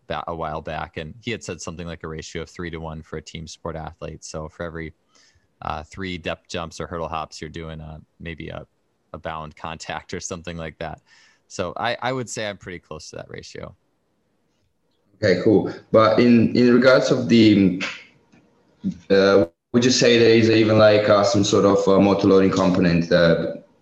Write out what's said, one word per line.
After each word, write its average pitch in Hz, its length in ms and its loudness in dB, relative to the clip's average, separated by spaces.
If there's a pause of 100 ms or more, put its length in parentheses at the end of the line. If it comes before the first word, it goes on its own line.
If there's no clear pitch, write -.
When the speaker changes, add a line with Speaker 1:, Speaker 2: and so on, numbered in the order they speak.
Speaker 1:
ba-, 78 200 -10
a 85 80 -10
while 80 280 -10
back, 78 340 -12
and 80 240 -14
he 120 100 -12
had 104 140 -10
said 90 160 -12
something 85 260 -14
like 82 160 -14
a 82 60 -14
ratio 80 340 -12
of 78 80 -16
three-to-one 80 520 -12
for - 160 -16
a 78 40 -14
team 82 240 -18
sport 80 300 -14
athlete. 78 480 -16
So 78 240 -14
for - 160 -14
every, 80 300 -14 (640)
uh, 78 240 -10
three 92 340 -12
depth 82 300 -10
jumps 85 320 -12
or 80 60 -10
hurdle 82 220 -10
hops, 78 320 -10
you're 78 100 -14
doing 80 300 -14
a, 78 200 -18 (180)
maybe 82 300 -14
a, 80 180 -14 (460)
a 82 60 -14
bound 80 360 -12
contact 80 580 -12
or 90 80 -10
something 87 360 -12
like 80 220 -12
that. 80 220 -12 (460)
So 90 300 -8
I, 117 260 -4
I 127 100 -4
would 127 160 -8
say 110 200 -8
I'm 101 80 -10
pretty 90 240 -16
close - 300 -18
to - 60 -18
that - 140 -16
ratio. - 460 -16 (1500)
Speaker 2:
Okay, 92 220 0
cool. 101 280 4 (200)
But 110 260 4
in, 120 380 4
in 120 180 4
regards 131 360 4
of 120 180 -2
the, 101 540 4 (1300)
uh, 98 380 4 (260)
would 120 120 2
you 127 60 2
say 120 280 4
there 113 180 6
is 113 140 4
even, 110 260 2
like, 107 320 4
uh, 101 160 4
some 101 200 0
sort 98 200 2
of, 98 240 2
uh, 98 100 4
motor 98 280 2
loading 95 240 4
component, 90 600 0
uh, 85 440 2 (280)